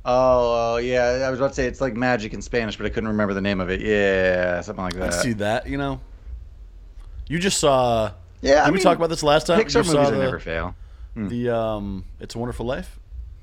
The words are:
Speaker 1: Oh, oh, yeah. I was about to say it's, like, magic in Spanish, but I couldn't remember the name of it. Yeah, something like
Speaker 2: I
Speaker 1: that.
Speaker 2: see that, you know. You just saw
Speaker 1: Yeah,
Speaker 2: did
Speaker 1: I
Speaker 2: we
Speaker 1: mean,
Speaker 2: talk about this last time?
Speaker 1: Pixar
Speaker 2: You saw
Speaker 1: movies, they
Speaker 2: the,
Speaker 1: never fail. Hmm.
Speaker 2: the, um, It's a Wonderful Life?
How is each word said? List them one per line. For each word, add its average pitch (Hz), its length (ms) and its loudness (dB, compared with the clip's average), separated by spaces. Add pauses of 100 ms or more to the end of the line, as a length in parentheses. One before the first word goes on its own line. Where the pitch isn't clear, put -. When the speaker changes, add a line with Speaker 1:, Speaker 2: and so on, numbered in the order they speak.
Speaker 1:
Oh, 123 720 4
oh, - 20 0
yeah. 123 500 2
I 131 40 0
was 127 100 -4
about 135 80 2
to 135 60 -12
say 131 120 0
it's, - 140 -6
like, 131 140 -2
magic 120 400 0
in 104 80 -8
Spanish, 113 340 -4
but 104 100 -4
I 101 40 -4
couldn't 110 180 -4
remember 107 260 0
the 98 60 -2
name 98 200 0
of 90 100 -2
it. 95 100 -2
Yeah, 92 800 2
something 95 240 -8
like 90 120 -4
Speaker 2:
I - 20 -8
Speaker 1:
that. 90 160 -2
Speaker 2:
see 101 200 0
that, 104 320 -2
you 139 120 -6
know. 139 220 -4 (1300)
You 143 100 -2
just 190 200 0
saw 123 540 2 (280)
Speaker 1:
Yeah, 135 140 4
Speaker 2:
did 151 60 8
Speaker 1:
I 143 100 4
Speaker 2:
we 170 40 4
Speaker 1:
mean, 190 80 2
Speaker 2:
talk 175 140 6
about 165 140 2
this - 120 -4
last 151 260 4
time? 170 120 4
Speaker 1:
Pixar - 180 0
Speaker 2:
You 220 60 4
saw 175 100 2
Speaker 1:
movies, 143 160 4
they - 80 0
Speaker 2:
the, 135 60 0
Speaker 1:
never 127 140 -2
fail. 85 380 -4 (380)
Hmm. 107 140 -4
Speaker 2:
the, 120 220 -2
um, 107 540 -2 (160)
It's - 140 -14
a 117 40 -8
Wonderful 117 280 -6
Life? 151 340 -8 (420)